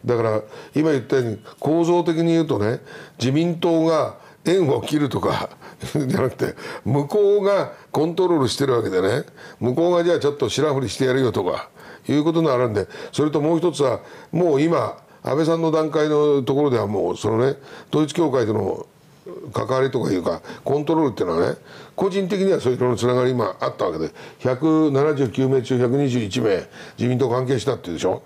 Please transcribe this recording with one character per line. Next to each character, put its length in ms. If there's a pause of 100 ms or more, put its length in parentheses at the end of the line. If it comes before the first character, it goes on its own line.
だ 120
か 60
ら、 200 (320)
今 180
言 80
っ 40
た 120
よ 60
う 20
に、 140 (200)
構 260
造 200
的 140
に 80
言 160
う 40
と 120
ね、 220 (380)
自 140
民 260
党 260
が 320 (280)
縁 240
を 140
切 180
る 80
と 120
か、 300 (240)
<laughs> 80 (120)
じ 220
ゃ 60
な 80
く 60
て、 180 (300)
向 240
こ 300
う 60
が 280 (180)
コ 160
ン 80
ト 140
ロ 80
ー 60
ル 60
し 80
て 100
る 80
わ 80
け 80
で 120
ね、 220 (340)
向 160
こ 160
う 60
が 80
じ 80
ゃ 40
あ 40
ち 80
ょ 40
っ 40
と 120
白 260
振 80
り 60
し 80
て 100
や 60
る 100
よ 100
と 120
か、 260 (380)
い 60
う 80
こ 100
と 80
に 60
な 100
る 120
ん 40
で、 140 (240)
そ 140
れ 80
と 80
も 160
う 20
一 140
つ 100
は、 180 (300)
も 240
う 60
今、 380 (260)
安 120
倍 80
さ 120
ん 60
の 100
段 180
階 180
の 340
と 120
こ 80
ろ 80
で 80
は 80
も 260
う、 40
そ 140
の 140
ね、 120 (340)
統 140
一 100
教 160
会 160
と 60
の 340 (680)
関 140
わ 160
り 80
と 120
か 100
い 40
う 60
か、 180 (240)
コ 140
ン 60
ト 100
ロ 120
ー 20
ル 40
っ 20
て 80
い 40
う 40
の 100
は 100
ね、 60 (400)
個 140
人 180
的 120
に 120
は 80
そ 100
う 40
い 20
う 40
の 160
つ 100
な 80
が 100
り 80
今 280
あ 80
っ 80
た 100
わ 60
け 60
で、 140 (260)
百 540
七 220
十 160
九 180
名 140
中 160
百 180
二 120
十 120
一 200
名、 280 (280)
自 120
民 100
党 100
関 180
係 120
し 60
た 100
っ 40
て 100
い 20
う 40
で 60
し 60
ょ。 200